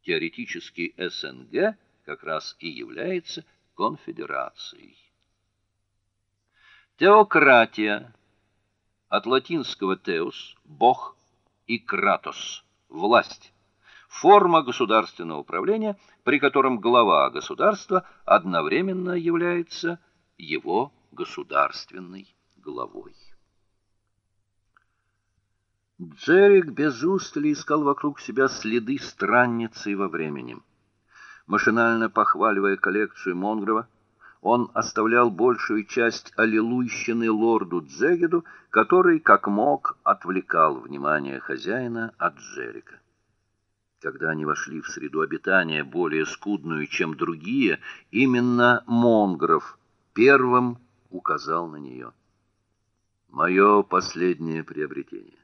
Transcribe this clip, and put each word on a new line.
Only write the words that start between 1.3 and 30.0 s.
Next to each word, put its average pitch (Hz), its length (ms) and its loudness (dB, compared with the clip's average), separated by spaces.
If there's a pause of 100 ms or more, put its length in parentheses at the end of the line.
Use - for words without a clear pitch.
Г 202 240 -2 (280)
как 71 200 -14
раз - 340 -8
и 82 100 -12
является 110 760 -10 (320)
конфедерацией. - 1200 -8 (2000)
Теократия, 135 1120 6 (960)
от 101 180 -2
латинского 127 680 -2
theos, - 680 -6
бог, - 520 -2 (520)
и 117 100 -2
кратос, - 840 -4 (240)
власть. - 640 0 (560)
Форма 175 540 6
государственного 104 760 0
управления, 196 600 -4 (240)
при 151 160 2
котором 135 400 2
глава 98 520 4
государства 180 760 -2 (180)
одновременно 160 840 0
является 170 880 -4 (400)
его 87 540 -4 (180)
государственной 87 1200 -8 (240)
главой. 62 600 -14 (2750)
Джерик 180 680 4
без 143 360 -4
устали 156 500 -2
искал 151 300 -2
вокруг 143 380 -2
себя 127 260 -2
следы 120 540 -4
странницы 117 960 -2
во 98 120 -4